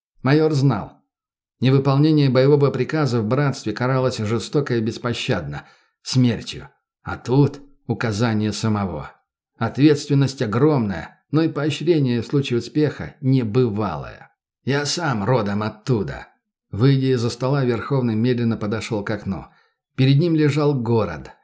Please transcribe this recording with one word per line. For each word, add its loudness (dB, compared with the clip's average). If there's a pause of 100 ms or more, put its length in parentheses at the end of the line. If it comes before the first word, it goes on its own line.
(220)
Майор 4
знал. 0 (560)
Невыполнение 4
боевого 4
приказа 0
в 0
братстве -2
каралось 0
жестоко -2
и 0
беспощадно, -4 (360)
смертью. 0 (340)
А -8
тут 2 (280)
указание -2
самого. -4 (480)
Ответственность 2
огромная, 0
но 2
и 0
поощрения 0
в -10
случае -2
успеха -4
небывалое. -2 (320)
«Я -2
сам -2
родом 0
оттуда». -4 (420)
Выйдя 2
из-за -2
стола, -2
Верховный -2
медленно 0
подошел -4
к -8
окну. -6 (500)
Перед 4
ним 2
лежал 2
город, -2 (120)